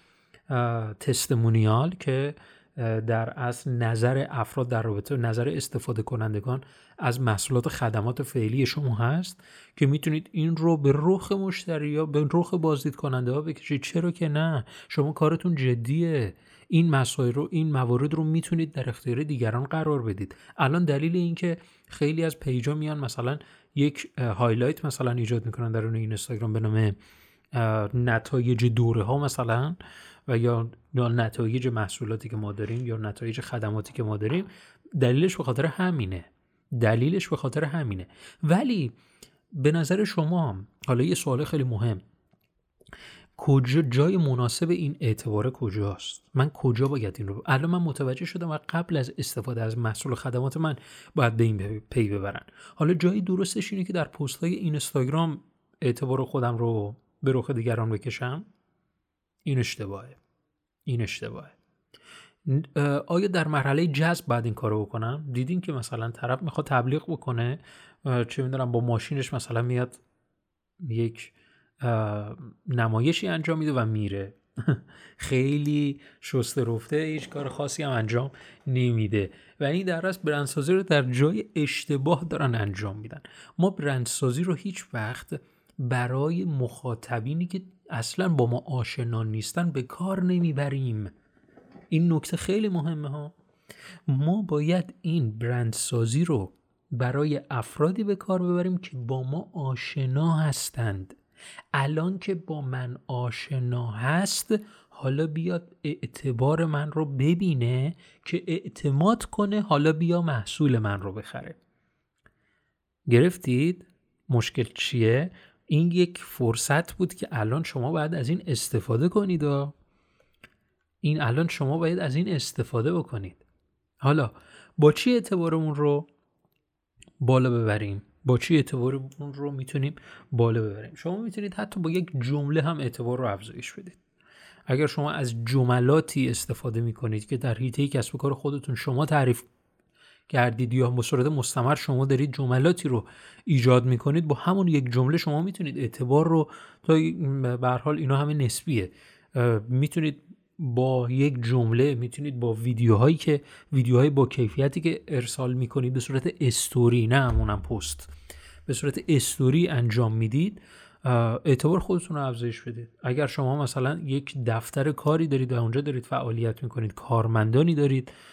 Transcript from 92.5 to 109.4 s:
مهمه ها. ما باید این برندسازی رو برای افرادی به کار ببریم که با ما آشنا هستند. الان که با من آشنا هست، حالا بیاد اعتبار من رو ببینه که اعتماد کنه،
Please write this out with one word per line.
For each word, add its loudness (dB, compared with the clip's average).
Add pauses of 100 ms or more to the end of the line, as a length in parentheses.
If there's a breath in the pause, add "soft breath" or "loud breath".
مهمه -2
ها. -10 (720 loud breath)
ما 2
باید 0
این 0
برندسازی 0
رو 0 (380)
برای 0 (100)
افرادی 0
به 0
کار -2
ببریم 0
که -10
با -4
ما -6
آشنا 0
هستند. -2 (580 loud breath)
الان 0
که -4
با -6
من -6 (100)
آشنا -2
هست، 0 (340 loud breath)
حالا -2
بیاد -4
اعتبار 0
من -2
رو 0
ببینه 2 (280 loud breath)
که -4
اعتماد 2
کنه، 0